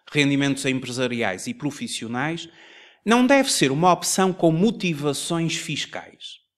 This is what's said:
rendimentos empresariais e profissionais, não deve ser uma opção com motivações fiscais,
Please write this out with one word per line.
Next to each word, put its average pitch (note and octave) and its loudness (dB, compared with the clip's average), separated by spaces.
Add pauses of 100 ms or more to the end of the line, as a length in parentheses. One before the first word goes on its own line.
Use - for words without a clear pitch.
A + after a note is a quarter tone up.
(100)
rendimentos C#3 2
empresariais A#2+ -4
e A#2+ -6
profissionais, B2+ -6 (560)
não A#3+ 4
deve C4+ 4
ser C#3 2
uma D#3 4
opção F#3 0
com E3+ 2
motivações E3 0
fiscais, - -10 (200)